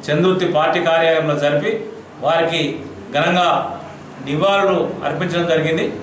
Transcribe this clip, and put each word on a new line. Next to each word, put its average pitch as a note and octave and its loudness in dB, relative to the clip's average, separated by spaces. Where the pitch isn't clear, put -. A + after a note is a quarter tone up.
చందుర్తి F3+ 2
పార్టీ D#3+ 2
కార్యాలయంలో D#3+ 2
జరిపి, D3 0
వారికి D#3+ 0
ఘనంగా F3 0
నివాళులు F#3+ 2
అర్పించడం E3+ -2
జరిగింది. D#3+ 0